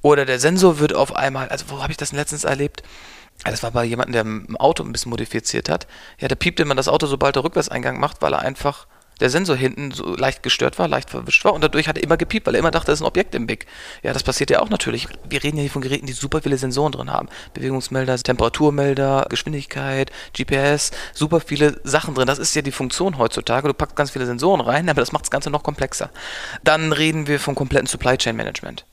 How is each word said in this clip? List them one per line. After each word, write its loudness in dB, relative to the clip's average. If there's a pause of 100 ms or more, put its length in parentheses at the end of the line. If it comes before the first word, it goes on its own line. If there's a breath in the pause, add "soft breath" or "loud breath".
oder 6
der 2
Sensor 6
wird 4
auf 2
einmal, -2
also -6
wo -8
hab -2
ich -6
das -4
denn -4
letztens -4
erlebt? 0 (640 loud breath)
Ja, -2
das -4
war -4
bei 2
jemandem, -2
der 2
ein -6
Auto 2
ein -8
bisschen -6
modifiziert -4
hat. -2 (320 loud breath)
Ja, -4
da 0
piepte 0
man 0
das 0
Auto, 2
sobald 0
der 0
Rückwärtseingang -2
macht, -4
weil 2
er 0
einfach -2 (340 soft breath)
der 4
Sensor 2
hinten -2
so -8
leicht -2
gestört 0
war, 2
leicht -2
verwischt -2
war 6
und 0
dadurch 2
hat -2
er -2
immer 4
gepiept, -2
weil 0
er 4
immer 4
dachte, 0
da 4
ist 0
ein 0
Objekt 0
im -4
Weg. -6 (360 loud breath)
Ja, -2
das -2
passiert 0
ja 6
auch 0
natürlich. -2 (220)
Wir -4
reden -2
ja -2
hier -2
von -6
Geräten, -4
die -8
super -2
viele 0
Sensoren 0
drin -6
haben. -2 (260 loud breath)
Bewegungsmelder, -2
Temperaturmelder, 2
Geschwindigkeit, -4 (220 loud breath)
G -4
P 0
S, 2 (220 loud breath)
super 2
viele 2
Sachen 0
drin. 4
Das 2
ist -2
ja 0
die -4
Funktion -2
heutzutage. 0
Du 2
packst -4
ganz 0
viele -4
Sensoren 2
rein, 2
aber 2
das 0
macht -2
das -4
Ganze -2
noch -2
komplexer. -4 (540 loud breath)
Dann 4
reden 0
wir 2
vom -2
kompletten 0
Supply 2
Chain 0
Management. -8